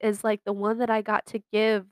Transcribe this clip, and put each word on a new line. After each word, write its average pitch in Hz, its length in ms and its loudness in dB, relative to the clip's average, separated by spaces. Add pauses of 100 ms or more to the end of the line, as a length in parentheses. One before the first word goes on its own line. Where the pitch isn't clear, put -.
is, 208 240 -2
like, 208 200 0
the 202 100 -2
one 208 240 -2
that 240 120 0
I 220 120 0
got 208 260 -2
to 220 120 -6 (120)
give 214 400 2